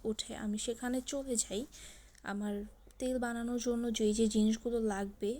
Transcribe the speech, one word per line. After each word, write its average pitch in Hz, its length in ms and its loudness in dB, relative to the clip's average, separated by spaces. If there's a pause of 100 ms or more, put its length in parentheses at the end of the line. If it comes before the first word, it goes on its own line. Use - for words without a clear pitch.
উঠে 220 320 -4
আমি 208 220 -2
সেখানে 247 440 -2
চলে 269 340 -2
যাই। 226 300 -2 (580)
আমার 202 400 -4 (360)
তেল 254 180 0
বানানোর 233 420 -2
জন্য 233 340 0
যেই 220 200 4
যে 226 140 4
জিনিসগুলো 220 520 4
লাগবে, 202 600 0